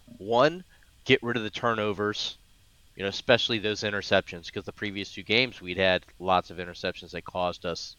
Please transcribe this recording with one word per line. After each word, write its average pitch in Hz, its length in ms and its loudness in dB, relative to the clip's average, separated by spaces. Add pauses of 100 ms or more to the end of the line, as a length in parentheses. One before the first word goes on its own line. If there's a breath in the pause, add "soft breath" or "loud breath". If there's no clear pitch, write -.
(160)
One, 131 480 2 (400 soft breath)
get 131 180 4
rid 120 140 -2
of 110 80 -4
the 107 60 -6
turnovers, 104 840 -2 (600)
you 95 80 -6
know, 98 40 -2
especially 117 520 2
those 107 220 -2
interceptions, 98 680 0
'cause 104 120 -6
the - 80 -10
previous 101 400 -6
two 98 100 -12
games 117 380 2
we'd 90 160 -6
had 92 280 4 (140)
lots 90 320 2
of 82 60 -16
interceptions 87 560 -8
that 90 120 -10
caused 90 400 -4
us - 340 -6